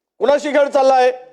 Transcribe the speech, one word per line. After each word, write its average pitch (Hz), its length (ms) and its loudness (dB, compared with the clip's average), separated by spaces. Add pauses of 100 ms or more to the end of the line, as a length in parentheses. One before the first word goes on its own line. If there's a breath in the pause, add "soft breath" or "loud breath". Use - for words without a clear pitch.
(180)
कुणाशी 277 300 -2
खेळ 285 200 0
चाललाय? 262 640 0